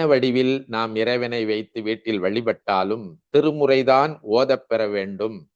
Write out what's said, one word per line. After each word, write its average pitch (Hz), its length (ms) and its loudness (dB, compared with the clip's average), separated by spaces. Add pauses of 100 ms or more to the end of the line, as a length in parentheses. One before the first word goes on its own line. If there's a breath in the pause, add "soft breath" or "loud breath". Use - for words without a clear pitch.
வடிவில் 131 480 2 (120)
நாம் 113 280 -4
இறைவனை 120 500 -2
வைத்து 107 360 -4
வீட்டில் 107 420 -4
வழிபட்டாலும், 104 840 -2 (240)
திருமுறைதான் 139 840 2 (160)
ஓதப்பெற 120 600 0
வேண்டும் 101 480 -6 (180)